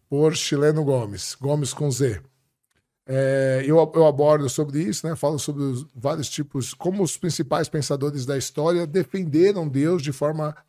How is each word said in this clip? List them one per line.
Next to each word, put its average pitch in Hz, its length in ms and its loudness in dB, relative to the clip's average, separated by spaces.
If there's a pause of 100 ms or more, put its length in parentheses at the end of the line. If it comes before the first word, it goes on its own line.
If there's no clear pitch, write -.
Por 147 260 2
Chileno 151 480 2
Gomes. 117 560 -2
Gomes 139 360 -2
com 147 160 -2
Z. 117 300 0 (880)
É, 135 540 2
eu, 156 120 4 (180)
eu 160 120 6
abordo 147 440 4
sobre 147 320 -2
isso, 190 240 -4
né? 160 100 -4
Falo 147 220 -2
sobre 143 240 -6
os 135 320 -4
vários 139 340 -4
tipos, - 460 -6
como 190 280 -2
os - 140 -2
principais 156 500 -2
pensadores 143 600 -4
da 139 100 -2
história 165 500 0
defenderam 175 800 2
Deus 147 360 0
de 143 100 -4
forma 151 420 -2 (140)